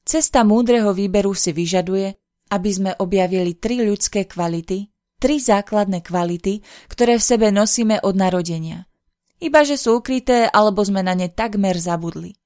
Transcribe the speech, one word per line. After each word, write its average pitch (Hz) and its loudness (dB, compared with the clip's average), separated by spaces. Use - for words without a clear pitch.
Cesta 277 2
múdreho 220 2
výberu 196 0
si - -2
vyžaduje, 185 -2
aby 202 -2
sme 190 -2
objavili 180 0
tri 233 -4
ľudské 208 -2
kvality, 175 -6
tri 285 2
základné 202 0
kvality, 175 -4
ktoré 233 2
v - 0
sebe 220 4
nosíme 220 2
od 190 0
narodenia. 175 -2
Ibaže 294 2
sú 233 2
ukryté, 247 0
alebo 208 2
sme 196 -2
na 185 0
ne 180 -2
takmer 202 -2
zabudli. 170 -6